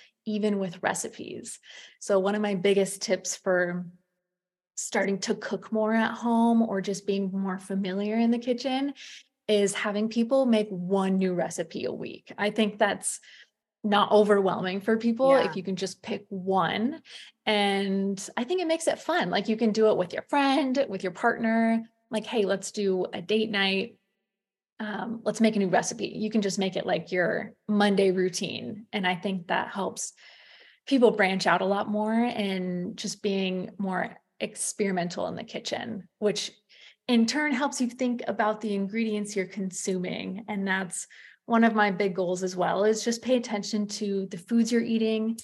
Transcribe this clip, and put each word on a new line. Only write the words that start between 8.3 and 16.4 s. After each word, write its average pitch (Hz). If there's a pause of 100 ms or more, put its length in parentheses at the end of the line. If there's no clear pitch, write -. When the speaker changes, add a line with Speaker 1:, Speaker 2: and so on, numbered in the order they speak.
Speaker 1:
the 240
kitchen 262 (540)
is 202
having 214
people 233
make 214
one 190
new 185
recipe 170
a -
week. -
I 208
think 208
that's 202 (640)
not 208
overwhelming 196
for 226
people 233
Speaker 2:
Yeah. 254
Speaker 1:
if 160
you 190
can 190
just 190
pick 202
one. 196 (440)